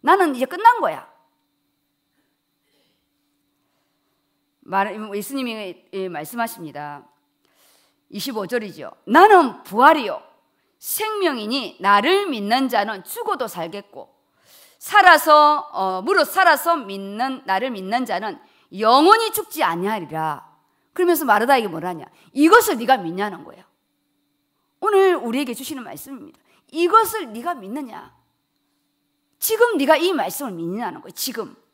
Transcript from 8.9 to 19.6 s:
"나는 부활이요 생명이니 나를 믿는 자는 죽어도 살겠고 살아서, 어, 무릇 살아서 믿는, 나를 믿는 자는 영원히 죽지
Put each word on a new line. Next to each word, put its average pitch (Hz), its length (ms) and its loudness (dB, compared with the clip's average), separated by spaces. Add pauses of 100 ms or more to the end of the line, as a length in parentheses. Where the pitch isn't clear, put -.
"나는 208 580 6
부활이요 240 580 2 (560)
생명이니 277 1040 -4
나를 262 480 2
믿는 240 400 -2
자는 208 340 -4
죽어도 403 460 -6
살겠고 170 680 -12 (640)
살아서, 302 960 6
어, 185 300 -4
무릇 339 240 2
살아서 339 500 2
믿는, 208 680 -8
나를 196 260 -4
믿는 220 360 -6
자는 202 340 -8 (380)
영원히 311 540 6
죽지 311 320 -6